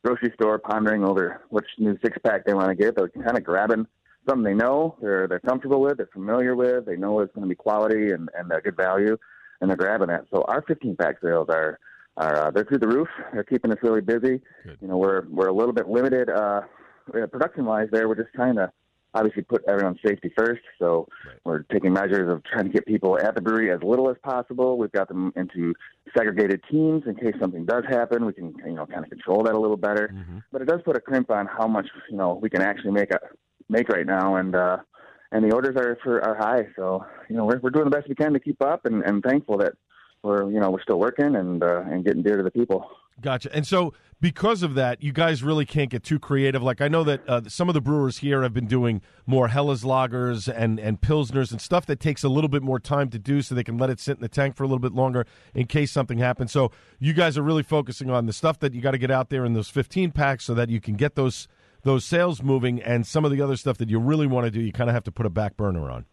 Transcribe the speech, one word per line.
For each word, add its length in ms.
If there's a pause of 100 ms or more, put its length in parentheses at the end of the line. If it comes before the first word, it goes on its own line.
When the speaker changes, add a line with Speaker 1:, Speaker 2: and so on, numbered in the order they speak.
Speaker 1:
grocery 300
store 260
pondering 440
over 460
which 180 (100)
new 240
six 220
pack 220
they 80
wanna 220
get. 200
They're 140
kinda 320
grabbing 440 (440)
something 140
they 100
know, 480
they're, 260
they're 120
comfortable 420
with, 160
they're 160
familiar 420
with, 300
they 100
know 240
it's 160
gonna 120
be 80
quality 560
and, 260
and 140
a 100
good 160
value, 400 (420)
and 100
they're 80
grabbing 320
it. 120 (120)
So 140
our 140
fifteen 340
pack 260
sales 280
are, 300 (380)
are, 300
uh, 40
they're 140
through 140
the 100
roof. 180 (240)
They're 140
keeping 260
us 100
really 200
busy. 400 (240)
Speaker 2:
Good. 160
Speaker 1:
You 80
know, 80
we're, 320
we're 180
a 60
little 200
bit 140
limited. 420
Uh, 320 (680)
production 340
wise, 260
there 180
we're 60
just 200
trying 220
to 120 (440)
obviously 300
put 240
everyone's 380
safety 320
first. 240 (160)
So 300 (180)
Speaker 2:
Right. 100 (100)
Speaker 1:
we're 140 (120)
taking 220
measures 360
of 140
trying 220
to 40
get 160
people 320
at 160
the 80
brewery 300
as 100
little 280
as 140
possible. 540
We've 140
got 160
them 300
into 360 (420)
segregated 540
teams 380
in 80
case 240
something 260
does 240
happen. 360
We 80
can, 200 (120)
you 80
know, 120
kinda 220
control 360
that 120
a 40
little 180
better. 360
Speaker 2:
Mm-hmm. 260 (120)
Speaker 1:
But 100
it 60
does 160
put 140
a 40
crimp 300
on 160
how 200
much, 200 (220)
you 80
know, 160
we 160
can 120
actually 300
make 200
a, 80 (500)
make 180
right 180
now, 300
and, 180
uh, 240 (540)
and 180
the 60
orders 220
are 260
for, 220
are 100
high. 400
So, 300 (240)
you 80
know, 80
we're, 140
we're 100
doing 160
the 60
best 180
we 60
can 180
to 60
keep 220
up, 240
and, 180
and 200
thankful 360
that 140 (500)
we're, 280
you 80
know, 100
we're 120
still 180
working 360
and, 280
uh, 260
and 160
getting 160
beer 160
to 60
the 80
people. 340 (360)
Speaker 2:
Gotcha. 340
And 100
so 280 (260)
because 420
of 140
that, 260
you 100
guys 300
really 240
can't 240
get 140
too 160
creative. 420
Like, 200
I 80
know 160
that, 220
uh, 200
some 220
of 40
the 80
brewers 380
here 240
have 100
been 140
doing 340 (240)
more 220
Helles 360
lagers 720
and, 260
and 220
Pilsners 500
and 100
stuff 240
that 140
takes 240
a 60
little 200
bit 120
more 180
time 320
to 60
do 240
so 140
they 80
can 140
let 120
it 100
sit 180
in 40
the 60
tank 300
for 60
a 40
little 120
bit 140
longer 320 (300)
in 100
case 260
something 280
happens. 320
So 200 (280)
you 140
guys 240
are 60
really 200
focusing 480
on 140
the 80
stuff 260
that 140
you 80
gotta 180
get 120
out 180
there 160
in 80
those 160
fifteen 420
packs 340
so 80
that 160
you 120
can 140
get 200
those, 320 (340)
those 240
sales 380
moving, 360
and 280
some 180
of 60
the 100
other 160
stuff 220
that 100
you 80
really 300
wanna 240
do, 100
you 100
kinda 220
have 120
to 60
put 140
a 60
back 260
burner 320
on. 240